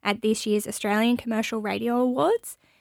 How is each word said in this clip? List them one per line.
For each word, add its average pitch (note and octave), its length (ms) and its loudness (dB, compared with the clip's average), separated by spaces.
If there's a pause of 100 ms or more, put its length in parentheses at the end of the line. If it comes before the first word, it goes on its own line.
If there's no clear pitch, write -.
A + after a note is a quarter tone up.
at G3+ 180 0
this G#3+ 240 0
year's G#3 220 0
Australian A3 500 0
Commercial A3+ 440 -4
Radio A3 360 -2
Awards, C4 600 0 (240)